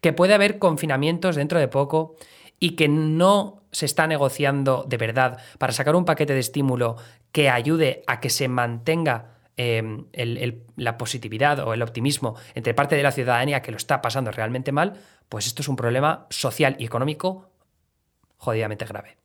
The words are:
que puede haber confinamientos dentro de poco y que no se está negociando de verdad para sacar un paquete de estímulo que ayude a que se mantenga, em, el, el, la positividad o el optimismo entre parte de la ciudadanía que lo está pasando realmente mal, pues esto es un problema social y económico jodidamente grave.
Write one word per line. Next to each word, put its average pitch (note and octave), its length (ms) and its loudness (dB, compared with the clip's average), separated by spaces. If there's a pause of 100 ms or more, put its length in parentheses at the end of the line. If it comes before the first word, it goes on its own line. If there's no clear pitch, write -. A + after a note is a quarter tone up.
que D#3+ 120 4
puede F#3 220 6
haber G#3 240 4
confinamientos D#3+ 760 0
dentro D3+ 240 0
de C3+ 80 2
poco D3 480 0 (420)
y F3 120 0
que D#3+ 180 2
no E3 800 2
se - 160 -4
está D#3+ 220 2
negociando C#3 800 2
de B2+ 80 -2
verdad A#2+ 420 0 (200)
para B2+ 140 0
sacar C#3+ 220 0
un F3+ 100 4
paquete D3 300 0
de C3 60 2
estímulo A#2+ 560 -2 (340)
que D3 180 4
ayude C3 600 2
a A#2+ 100 0
que C3+ 100 -4
se C3+ 200 0
mantenga, B2 880 -2 (200)
em, A2+ 560 -2
el, A#2 260 -4
el, A#2+ 240 -6 (140)
la A#2 220 -4
positividad A#2+ 600 0
o A2+ 120 -2
el A#2 100 -2
optimismo A#2 520 -2 (200)
entre A#2 200 -2
parte C#3+ 220 2
de C#3+ 80 2
la C#3 80 4
ciudadanía B2+ 500 0
que - 80 -10
lo A2 60 -10
está - 260 -2
pasando A#2 300 -2
realmente B2 400 -4
mal, F3 220 0 (340)
pues G#2+ 180 -6
esto A#2+ 160 -6
es C#3+ 60 -6
un C3+ 80 -2
problema B2 520 0
social C3+ 520 0
y B2 40 -10
económico D3+ 680 -4 (840)
jodidamente A2 480 -4
grave. G2+ 400 -14